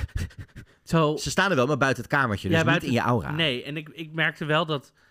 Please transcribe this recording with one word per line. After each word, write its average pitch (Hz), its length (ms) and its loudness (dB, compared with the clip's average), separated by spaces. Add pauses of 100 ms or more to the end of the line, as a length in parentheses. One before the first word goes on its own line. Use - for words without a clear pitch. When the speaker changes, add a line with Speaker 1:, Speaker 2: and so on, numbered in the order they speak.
(420)
Speaker 1:
<laughs> - 400 -20
zo 156 340 2
Speaker 2:
Ze - 140 -6
staan 190 200 2
er 170 60 2
wel, 123 100 4
maar 147 120 0
buiten 131 240 0
het - 100 -6
kamertje, 127 360 0
dus 165 80 4
Speaker 1:
Ja, 165 60 4
Speaker 2:
niet 160 80 2
Speaker 1:
buiten 170 180 0
Speaker 2:
in 127 60 0
je 117 60 4
aura. 95 300 0
Speaker 1:
Nee, 147 340 -2
en 143 120 -8
ik, 160 120 -10
ik 156 240 -14
merkte 160 320 -2
wel 156 220 2
dat 151 260 -6 (180)